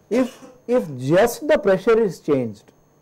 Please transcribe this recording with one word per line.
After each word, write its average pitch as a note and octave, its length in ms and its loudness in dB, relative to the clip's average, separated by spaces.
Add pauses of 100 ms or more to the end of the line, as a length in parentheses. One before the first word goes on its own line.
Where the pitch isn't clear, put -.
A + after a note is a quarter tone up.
(120)
if, B3 340 -4 (220)
if A#3+ 180 0 (120)
just F3+ 500 0
the D4+ 120 2
pressure G3 420 2
is F#3+ 180 -2
changed B2 540 -4 (300)